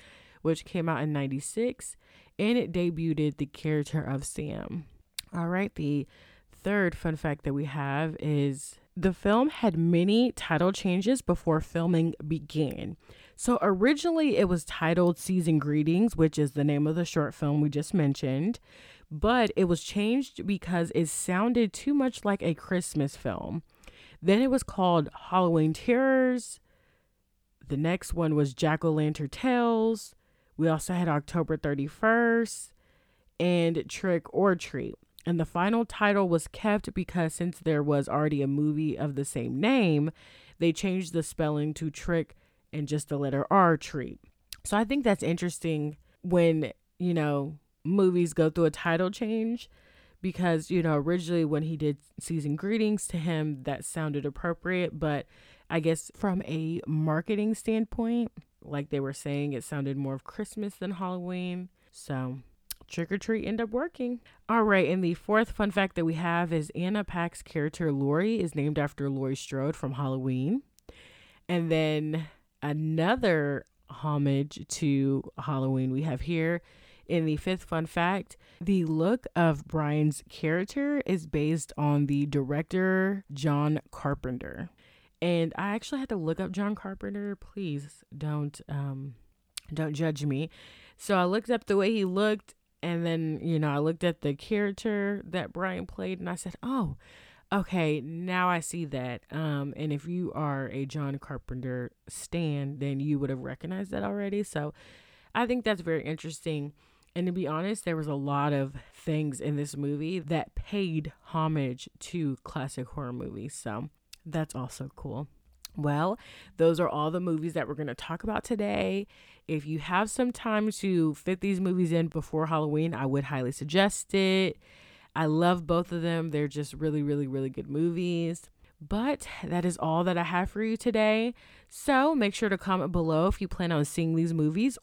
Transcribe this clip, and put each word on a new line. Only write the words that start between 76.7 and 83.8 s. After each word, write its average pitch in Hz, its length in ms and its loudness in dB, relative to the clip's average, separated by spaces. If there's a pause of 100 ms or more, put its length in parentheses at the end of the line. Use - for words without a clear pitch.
in 165 180 2
the 156 120 2
fifth 185 260 -4
fun 165 240 -4
fact. 180 500 -2 (240)
The 185 240 2
look 160 420 2 (100)
of 160 300 4
Brian's 151 600 2
character 262 800 -2
is 165 200 -2
based 151 520 -2
on 147 280 4
the 143 200 2
director 185 1080 0
John 147 480 2 (120)